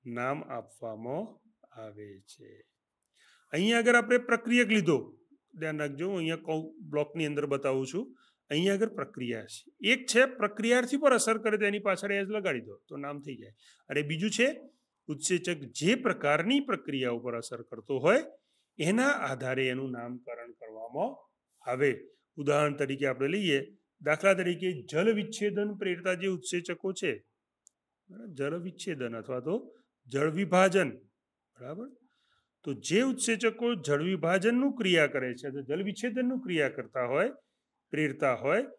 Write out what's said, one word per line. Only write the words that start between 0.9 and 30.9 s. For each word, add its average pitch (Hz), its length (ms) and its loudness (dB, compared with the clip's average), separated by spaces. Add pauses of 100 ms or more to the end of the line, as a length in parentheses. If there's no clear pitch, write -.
આવે 104 340 -16 (100)
છે. 110 300 -20 (1000)
અહીંયા 208 260 2
આગળ 240 180 6
આપણે 240 220 4
પ્રક્રિયક 233 500 2
લીધો, 175 300 4 (560)
ધ્યાન 156 260 -6
રાખજો, 147 280 -4
હું 196 100 -4
અહીંયા 160 260 -2
કૌ-, 160 360 -4
બ્લોકની 147 460 -2
અંદર 147 200 0
બતાવું 135 400 0
છું. 170 180 -4 (460)
અહીંયા 175 240 2
આગળ 214 200 0
પ્રક્રિયા 120 520 -6
છે. - 160 -14 (280)
એક 262 160 4
છે 233 200 6
પ્રક્રિયાર્થી 240 720 0
પર 277 160 6
અસર 226 260 4
કરે 214 200 0
તો 208 60 2
એની 202 140 0
પાછળ 202 340 -2
એઝ 196 180 -2
લગાડી 185 300 -2
દો 113 180 -16
તો - 180 -20
નામ 143 260 -10
થઈ 143 140 -12
જાય. - 180 -20 (360)
અને 143 120 0
બીજું 160 280 -2
છે 226 160 4 (600)
ઉત્સેચક 170 520 -2 (120)
જે 165 240 2
પ્રકારની 196 640 2
પ્રક્રિયા 135 580 -2
ઉપર 117 160 -6
અસર 117 280 -8
કરતો 120 360 -6
હોય 190 240 6 (560)
એના 226 420 4
આધારે 131 480 -2
એનું 131 220 -4
નામકરણ 120 640 -12
કરવામાં 117 580 -8 (540)
આવે. 127 260 2 (460)
ઉદાહરણ 147 400 2
તરીકે 135 300 -2
આપણે 135 220 0
લઈએ, 170 300 2 (440)
દાખલા 156 320 4
તરીકે 180 340 0 (140)
જળ 180 300 2
વિચ્છેદન 208 680 -2
પ્રેરતા 185 360 -2
જે 185 140 -4
ઉત્સેચકો 175 640 -4
છે, 180 200 -2 (1000)
બરાબર? 214 240 -18
જળ 139 240 -2
વિચ્છેદન 160 560 -6
અથવા 127 260 -6
તો 151 140 -2 (540)
જળ 139 220 2
વિભાજન, 180 600 4 (680)